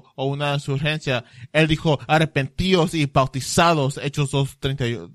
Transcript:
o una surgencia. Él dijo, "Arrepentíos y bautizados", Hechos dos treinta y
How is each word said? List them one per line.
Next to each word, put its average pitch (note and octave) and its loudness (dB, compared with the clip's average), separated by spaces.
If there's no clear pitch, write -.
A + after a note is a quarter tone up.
o C3+ -4
una C#3+ -2
surgencia. C#3+ -2
Él D#3 4
dijo, D#3 2
"Arrepentíos D#3+ 2
y D3+ 2
bautizados", C#3+ 2
Hechos C#3+ -4
dos C#3 -2
treinta C3+ -4
y A#2 -4